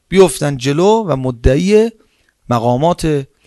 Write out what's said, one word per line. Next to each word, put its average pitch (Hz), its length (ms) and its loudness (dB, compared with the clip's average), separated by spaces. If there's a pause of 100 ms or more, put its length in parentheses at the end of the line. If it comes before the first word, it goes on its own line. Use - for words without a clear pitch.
بیفتن 160 480 2
جلو 175 500 0
و 147 80 -2
مدعی 135 760 0 (580)
مقامات 139 800 -2 (180)